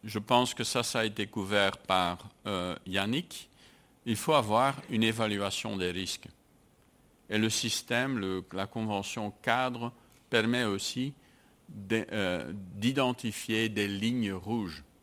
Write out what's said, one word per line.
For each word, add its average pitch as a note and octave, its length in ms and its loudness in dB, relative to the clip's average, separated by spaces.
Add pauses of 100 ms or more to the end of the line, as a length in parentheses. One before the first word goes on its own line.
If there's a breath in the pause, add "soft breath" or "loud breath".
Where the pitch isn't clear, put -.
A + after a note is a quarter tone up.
je A2 140 -6
pense B2 340 4
que A#2 120 -4
ça, A#2+ 180 0
ça A#2 180 0
a A2 40 4
été G#2 220 -2
couvert G2+ 520 2
par, F2+ 400 2 (280)
euh, F2+ 280 -2 (120)
Yannick. G2+ 640 -2 (560 soft breath)
Il A2+ 120 0
faut D#3 180 2
avoir B2+ 400 6 (160)
une A2+ 140 4
évaluation G#2 720 0
des F2+ 140 0
risques. F2+ 380 -6 (1000)
Et G#2+ 80 2
le A2 100 4
système, A#2+ 720 0
le, F#2+ 340 -2
la F#2+ 140 -4
convention G#2+ 640 -4 (120)
cadre, A#2+ 500 -2 (360 soft breath)
permet A#2+ 360 2
aussi B2 500 -2 (540 soft breath)
de, G#2 440 -2
euh, F2+ 400 0
d'identifier A2+ 1200 0
des G#2 180 0
lignes G#2+ 440 0
rouges, F#2 520 -4 (180)